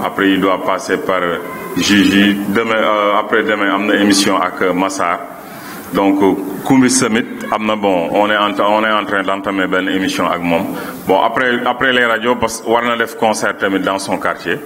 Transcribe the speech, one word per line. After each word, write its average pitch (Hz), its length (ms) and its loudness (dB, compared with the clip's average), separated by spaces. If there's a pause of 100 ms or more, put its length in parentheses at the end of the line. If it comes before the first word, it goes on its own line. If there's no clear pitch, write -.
après 98 280 0
il 95 100 2
doit 92 240 2
passer 92 320 -2
par 92 240 -2 (560)
Gigi, 101 580 4 (140)
demain, 113 280 0
euh, 104 420 2
après 110 240 0
demain, 104 320 0
am 101 120 0
na 104 80 2
émission 101 420 2
ak, 90 240 -2
euh, 92 120 0
Massar. 92 460 -2 (760)
Donc, 98 280 2
euh, 95 120 4 (320)
Koumbi 131 240 4
Summit, 120 340 0 (280)
am 107 140 -2
na, 107 100 0
bon, 95 360 0
on 104 180 2
est 107 60 2
en, 104 140 2 (100)
on 107 240 2
est 110 80 2
en 104 140 0
train 98 180 0
d'entamer 98 440 -2
benn 92 200 0
émission 92 380 -2
ak 85 160 -2
moom. 85 220 0 (440)
Bon, 95 140 4
après, 123 440 0
après 123 280 0
les 123 120 4
radios, 113 300 2
parce 110 260 -4
que - 80 -8
war 117 140 4
na 120 140 0
def 113 200 -2
concert 107 400 0
tamit 98 220 -2
dans 95 200 -2
son 95 180 -6
quartier 87 480 -4